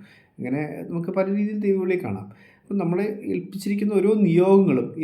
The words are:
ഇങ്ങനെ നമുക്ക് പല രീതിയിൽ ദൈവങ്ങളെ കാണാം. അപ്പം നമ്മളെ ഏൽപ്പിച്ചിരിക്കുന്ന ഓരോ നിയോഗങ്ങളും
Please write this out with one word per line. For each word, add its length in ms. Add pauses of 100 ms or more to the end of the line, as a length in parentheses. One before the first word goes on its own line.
(380)
ഇങ്ങനെ 240 (280)
നമുക്ക് 280
പല 80 (120)
രീതിയിൽ 280
ദൈവങ്ങളെ 380
കാണാം. 240 (340)
അപ്പം 220
നമ്മളെ 220 (280)
ഏൽപ്പിച്ചിരിക്കുന്ന 680
ഓരോ 120 (160)
നിയോഗങ്ങളും 600 (160)